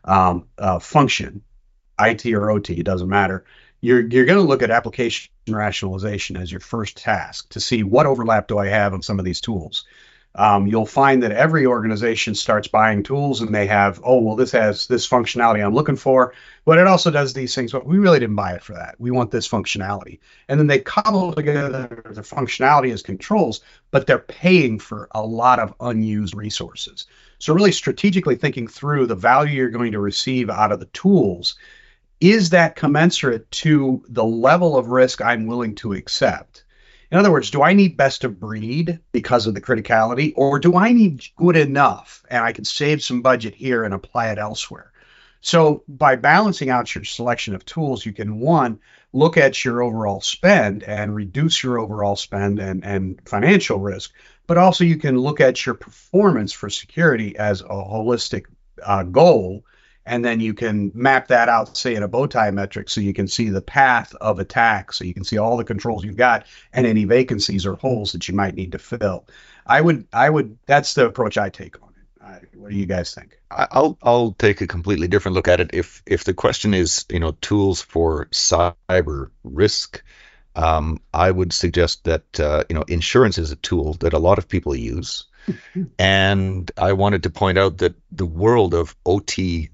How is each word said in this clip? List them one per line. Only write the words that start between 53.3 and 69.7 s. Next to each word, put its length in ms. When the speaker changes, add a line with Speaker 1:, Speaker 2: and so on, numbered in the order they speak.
Speaker 1:
risk, 320
but 120
also 260
you 140
can 200
look 220
at 260
your 80
performance 800
for 180
security 640
as 260
a 20
holistic, 800
uh, 180
goal. 640
And 180
then 160
you 140
can 400
map 340
that 220
out, 260
say, 180
in 80
a 60
bow 180
tie 240
metric, 380
so 140
you 100
can 160
see 220
the 100
path 540
of 240
attack, 540
so 120
you 80
can 120
see 140
all 200
the 40
controls 400
you've 140
got 300
and 140
any 180
vacancies 640
or 100
holes 360
that 140
you 80
might 200
need 180
to 60
fill. 500
I 140